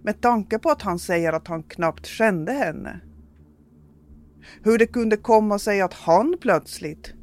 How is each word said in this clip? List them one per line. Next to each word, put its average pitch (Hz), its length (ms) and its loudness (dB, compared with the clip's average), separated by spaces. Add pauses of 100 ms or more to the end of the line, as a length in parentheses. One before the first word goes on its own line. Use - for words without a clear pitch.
med 208 140 -4
tanke 226 380 0
på 330 100 0
att 294 120 0
han 175 180 -4
säger 170 340 -2
att 160 140 -6
han 165 160 -10
knappt - 420 -4
kände 190 460 -2
henne. 190 500 -6 (1600)
Hur 226 140 4
det 226 100 4
kunde 226 300 0
komma 214 420 2
sig 202 220 0
att 180 120 0
han 220 480 2
plötsligt 160 800 -4